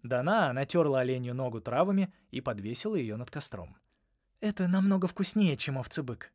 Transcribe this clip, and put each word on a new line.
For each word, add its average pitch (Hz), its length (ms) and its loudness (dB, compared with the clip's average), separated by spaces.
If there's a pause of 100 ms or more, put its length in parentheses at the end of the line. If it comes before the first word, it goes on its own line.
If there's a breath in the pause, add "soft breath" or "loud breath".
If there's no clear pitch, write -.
Дана 135 500 2
натёрла 139 480 2
оленью 127 340 -2
ногу 127 260 -4
травами 185 520 2 (200 soft breath)
и 123 80 -6
подвесила 117 560 -4
её 110 200 -2
над 120 140 -10
костром. 98 460 -8 (640)
«Это 202 260 0
намного 190 400 4
вкуснее, 185 500 2
чем 135 220 -4
овцебык» 123 560 -6